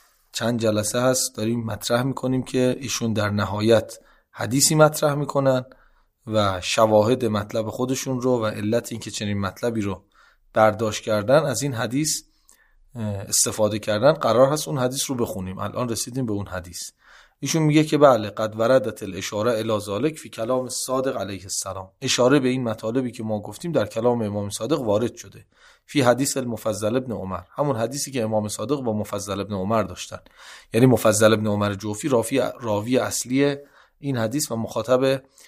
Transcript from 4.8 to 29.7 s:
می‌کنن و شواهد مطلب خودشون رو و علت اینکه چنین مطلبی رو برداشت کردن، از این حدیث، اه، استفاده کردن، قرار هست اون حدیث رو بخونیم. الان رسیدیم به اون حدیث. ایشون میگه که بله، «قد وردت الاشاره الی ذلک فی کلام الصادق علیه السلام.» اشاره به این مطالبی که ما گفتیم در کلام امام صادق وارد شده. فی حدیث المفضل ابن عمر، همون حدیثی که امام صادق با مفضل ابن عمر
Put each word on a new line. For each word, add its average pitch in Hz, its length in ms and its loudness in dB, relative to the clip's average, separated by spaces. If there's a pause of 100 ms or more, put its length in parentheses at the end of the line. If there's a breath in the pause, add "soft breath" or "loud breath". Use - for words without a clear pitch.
می‌کنن 135 520 0 (640 soft breath)
و 101 340 0
شواهد 113 640 4
مطلب 107 440 -2
خودشون 127 520 -4
رو 123 200 2
و 110 40 0
علت 107 460 -2
اینکه 110 200 -10
چنین 101 280 -4
مطلبی 110 420 -4
رو 98 220 -4 (500 soft breath)
برداشت 107 500 2
کردن، 117 420 2
از 127 160 -2
این 139 120 -2
حدیث، 127 500 -4 (720 soft breath)
اه، 117 80 -8
استفاده 107 760 0
کردن، 110 340 2
قرار 135 360 4
هست 151 180 -2
اون 156 100 -4
حدیث 127 320 -2
رو 135 60 -2
بخونیم. 98 420 -4
الان 117 320 -4
رسیدیم 120 360 -4
به 107 80 -2
اون 101 140 -6
حدیث. 90 440 -10 (480 soft breath)
ایشون 156 240 0
میگه 151 200 6
که 151 140 0
بله، 123 320 6
«قد 110 300 -4
وردت 113 440 2
الاشاره 104 480 -4
الی 110 280 0
ذلک 107 380 -4
فی 113 120 -16
کلام 123 340 -4
الصادق 127 540 -4
علیه 98 260 -8
السلام.» 95 460 -10 (120)
اشاره 131 380 4
به 127 100 0
این 127 140 -2
مطالبی 113 480 -4
که 110 120 -12
ما 110 180 -4
گفتیم 110 300 -10
در 123 140 2
کلام 117 360 0
امام 101 280 -4
صادق 131 300 -2
وارد 110 360 0
شده. - 300 -20 (400 soft breath)
فی 147 160 0
حدیث 123 360 4
المفضل 110 580 -2
ابن 127 160 -2
عمر، 92 300 -8 (140)
همون 143 200 0
حدیثی 127 360 -4
که 127 120 -2
امام 107 240 0
صادق 113 280 -4
با 127 180 -2
مفضل 101 460 -4
ابن 101 140 -6
عمر 101 300 0